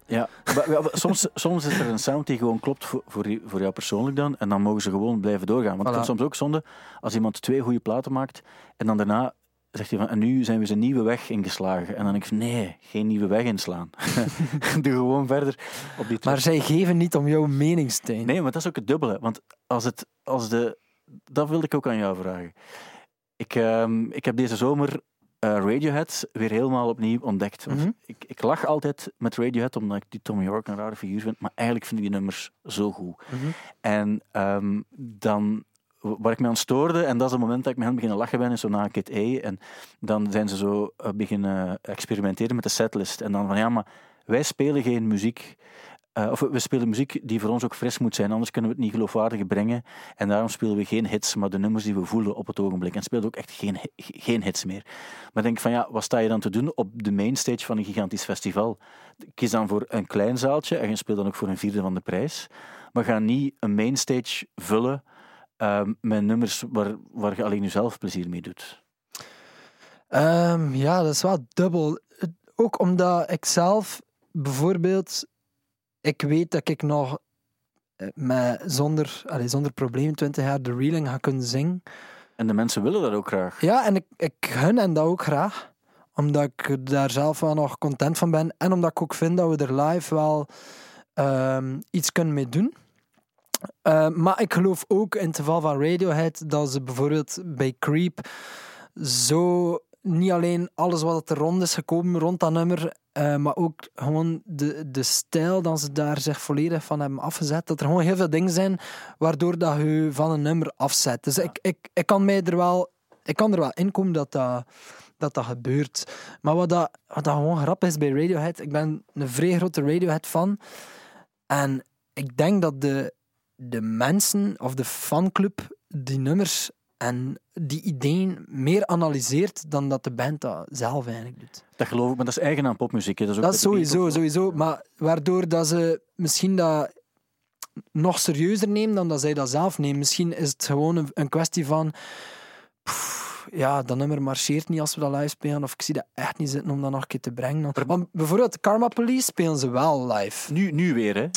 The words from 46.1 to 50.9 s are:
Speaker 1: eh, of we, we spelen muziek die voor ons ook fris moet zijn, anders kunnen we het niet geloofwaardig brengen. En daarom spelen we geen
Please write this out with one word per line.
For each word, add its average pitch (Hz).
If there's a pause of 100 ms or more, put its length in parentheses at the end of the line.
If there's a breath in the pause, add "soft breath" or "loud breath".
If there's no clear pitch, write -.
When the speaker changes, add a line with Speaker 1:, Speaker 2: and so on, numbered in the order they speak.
Speaker 1:
eh, 110
of 123
we, 143
we 135
spelen 120
muziek 120
die 110
voor 107
ons 120
ook 120
fris 120
moet 113
zijn, 101
anders 113
kunnen 113
we 120
het 135
niet 104
geloofwaardig 110
brengen. 107 (320 loud breath)
En 104
daarom 107
spelen 107
we 101
geen 110